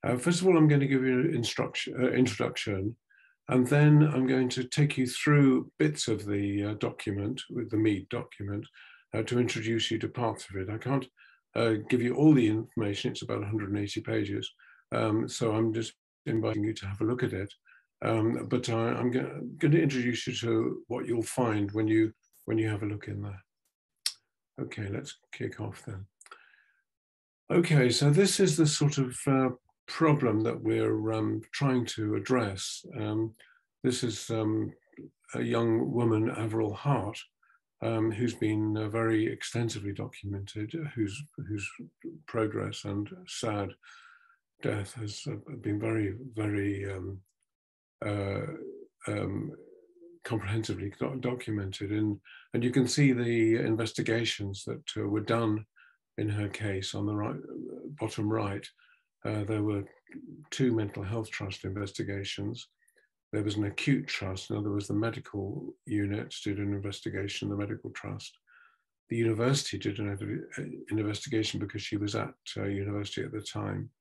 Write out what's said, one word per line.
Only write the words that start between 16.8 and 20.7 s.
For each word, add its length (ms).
have 140
a 40
look 180
at 100
it. 200
Um, 440
but 200
I, 240
I'm 180
go-, 300
gonna 220
introduce 500
you 60
to 520